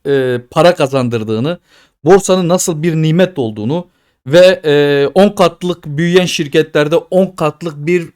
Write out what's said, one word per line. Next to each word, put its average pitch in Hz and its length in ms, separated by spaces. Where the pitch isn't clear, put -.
e, 131 340
para 170 240
kazandırdığını, 123 840
borsanın 185 460
nasıl 170 340
bir 165 120
nimet 160 440
olduğunu 117 480
ve, 180 380
e, 143 480
on 202 160
katlık 180 560
büyüyen 170 400
şirketlerde 156 680
on 185 300
katlık 165 520
bir 170 260